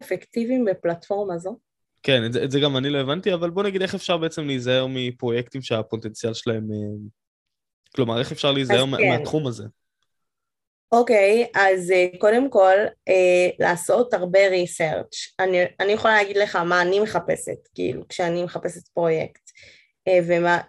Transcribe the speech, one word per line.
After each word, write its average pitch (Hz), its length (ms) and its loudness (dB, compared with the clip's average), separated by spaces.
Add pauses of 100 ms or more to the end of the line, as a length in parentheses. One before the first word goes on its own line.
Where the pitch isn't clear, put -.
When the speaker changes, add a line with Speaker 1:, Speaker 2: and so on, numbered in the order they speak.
Speaker 1:
אפקטיביים 233 600 -2
בפלטפורמה 185 760 -4
זו? 185 180 -10 (460)
Speaker 2:
כן, 123 240 2
את 117 60 -4
זה, 135 120 -2
את 139 60 -4
זה 139 100 0
גם 139 160 0
אני 135 140 -2
לא 143 80 -2
הבנתי, 165 360 -2
אבל 170 160 -2
בוא 185 120 -4
נגיד 190 200 -2
איך 190 120 -4
אפשר 180 220 -2
בעצם 160 300 -4
להיזהר 131 440 0
מפרויקטים 123 720 -4
שהפוטנציאל 113 720 -6
שלהם, 110 380 -6
אה, 104 360 -8 (880)
כלומר, 117 260 0
איך 139 120 -4
אפשר 143 200 -2
להיזהר 131 300 2
Speaker 1:
אז 135 60 -2
Speaker 2:
מה-, 135 80 -4
Speaker 1:
כן. - 120 0
Speaker 2:
מהתחום - 380 -2
הזה? 110 180 -8 (1300)
Speaker 1:
אוקיי, 233 640 4
אז, 190 360 2
אה, 180 160 4 (120)
קודם 240 320 2
כל, 190 260 6 (320)
אה, 180 400 4 (100)
לעשות 190 560 0
הרבה 185 340 2
ריסרצ'. 175 640 -2 (240)
אני, 185 200 2 (220)
אני 196 120 0
יכולה 220 220 2
להגיד 202 220 2
לך 202 200 0
מה 175 260 2
אני 190 180 2
מחפשת, - 760 -4
כאילו, - 340 -6
כשאני 175 360 -4
מחפשת 170 440 -8
פרויקט, 165 600 -4 (580)
אה, 185 180 6
ומה, 175 420 2